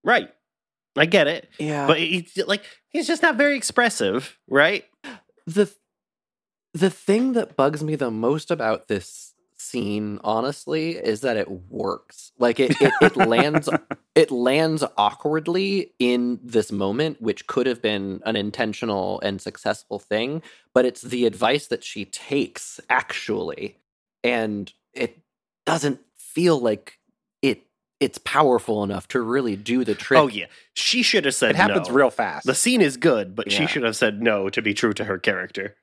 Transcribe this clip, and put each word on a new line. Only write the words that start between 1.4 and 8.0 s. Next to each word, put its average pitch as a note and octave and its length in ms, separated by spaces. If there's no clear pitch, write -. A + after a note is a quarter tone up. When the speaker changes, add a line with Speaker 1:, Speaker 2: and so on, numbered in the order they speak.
Speaker 2:
Yeah. D3+ 280
Speaker 1:
But D#3 120
he, E3+ 280
like, G3+ 180
he's D#4+ 160
just D#4+ 160
not D#4 140
very C#4+ 200
expressive, C#3 800
right? D#3 380
Speaker 2:
The, F#3+ 240
the F3 160
thing A#3+ 420
that - 240
bugs D3 260
me D#3 120
the C3 160